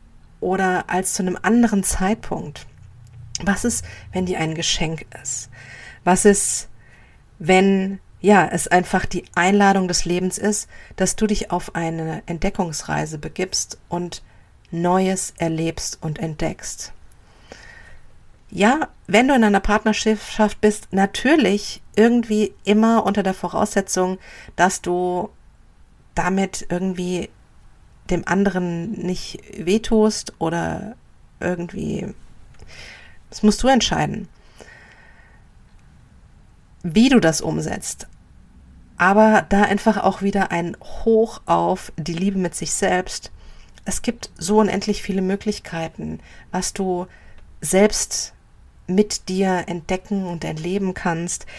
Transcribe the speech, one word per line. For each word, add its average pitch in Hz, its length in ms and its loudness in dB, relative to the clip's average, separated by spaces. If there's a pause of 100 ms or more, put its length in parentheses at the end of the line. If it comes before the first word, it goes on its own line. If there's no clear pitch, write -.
(400)
oder 185 480 0
als 185 260 -2
zu - 80 -2
einem 185 200 -2
anderen 220 400 4
Zeitpunkt, 190 840 -4 (760)
was 190 220 0
ist, 240 200 -2 (280)
wenn 185 140 -2
die 180 100 -2
ein 160 180 -2
Geschenk 160 520 -2 (160)
ist? - 280 -10 (540)
Was 180 200 4
ist, - 440 2 (680)
wenn, 190 600 4 (200)
ja, 190 300 6
es - 180 -4
einfach 180 380 2
die - 180 -4 (100)
Einladung 196 540 4
des 180 160 0
Lebens 180 340 -2
ist, - 300 -2 (280)
dass 185 200 0
du 220 100 2
dich 202 240 0
auf - 240 -6
eine 165 520 -6
Entdeckungsreise 156 920 -4
begibst - 600 -6 (100)
und 175 340 -6 (480)
Neues 185 680 0
erlebst 165 600 -4
und 156 180 -8
entdeckst? - 720 -8 (1600)
Ja, 240 380 2 (180)
wenn 226 220 4
du 294 60 4
in 240 100 6
einer 202 160 4
Partnerschaft 208 1000 0
bist, - 300 0
natürlich 202 920 2 (140)
irgendwie 220 580 2 (100)
immer 220 400 4
unter 202 180 0
der 185 120 0
Voraussetzung, 185 840 -2 (380)
dass 185 240 2
du 180 480 -2 (840)
damit 190 560 -2
irgendwie 180 580 -4 (800)
dem - 180 -2
anderen 180 640 0
nicht - 500 -8 (120)
wehtust 214 840 0
oder 170 580 -4 (440)
irgendwie, - 720 -6 (1120)
das - 140 -12
musst 214 200 4
du 247 60 4
entscheiden, 160 600 0 (2500)
wie 214 280 4
du 254 100 8
das 160 220 2
umsetzt. - 640 -6 (880)
Aber 208 520 6
da 202 140 4
einfach 202 360 2
auch 190 240 0
wieder 196 280 0
ein 170 300 -4
Hoch - 640 0
auf 170 520 0
die 160 180 -6
Liebe 190 240 -2
mit 180 160 -2
sich - 180 -6
selbst. - 580 -2 (540)
Es - 180 -4
gibt - 360 -6
so 196 200 2
unendlich 202 440 0
viele 196 200 -2
Möglichkeiten, 185 1000 -6 (300)
was 185 220 -6
du 185 340 -4 (540)
selbst - 720 2 (560)
mit 202 400 0
dir 185 380 0
entdecken 185 600 -6
und 175 180 -8
erleben 175 500 -4
kannst, 170 520 -6 (120)